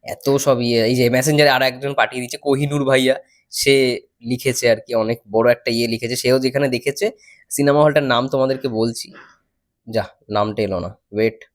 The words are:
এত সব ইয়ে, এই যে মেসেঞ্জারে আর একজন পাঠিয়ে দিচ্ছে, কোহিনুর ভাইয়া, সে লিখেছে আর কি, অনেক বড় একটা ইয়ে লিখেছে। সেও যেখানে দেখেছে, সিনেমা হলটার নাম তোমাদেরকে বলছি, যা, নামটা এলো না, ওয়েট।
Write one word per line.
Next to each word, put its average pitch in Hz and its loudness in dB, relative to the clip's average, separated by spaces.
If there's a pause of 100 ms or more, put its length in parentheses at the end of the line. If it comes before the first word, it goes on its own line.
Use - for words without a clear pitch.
এত - -2
সব 135 2
ইয়ে, 117 2
এই 123 2
যে 123 2
মেসেঞ্জারে 147 4
আর 131 2
একজন 131 -2
পাঠিয়ে 127 0
দিচ্ছে, 123 -10
কোহিনুর 143 0
ভাইয়া, 131 2 (340)
সে 135 0 (220)
লিখেছে 120 -2
আর 110 2 (100)
কি, 120 -6
অনেক 113 -2 (100)
বড় 117 2
একটা 120 -2
ইয়ে 117 0
লিখেছে। 117 -6
সেও 127 2
যেখানে 131 -2
দেখেছে, 139 -4 (380)
সিনেমা 143 2
হলটার 147 2
নাম 127 0
তোমাদেরকে 131 -2
বলছি, 117 -4 (800)
যা, 110 -2 (240)
নামটা 104 -2
এলো 95 -2
না, 90 -10 (140)
ওয়েট। 110 -2 (120)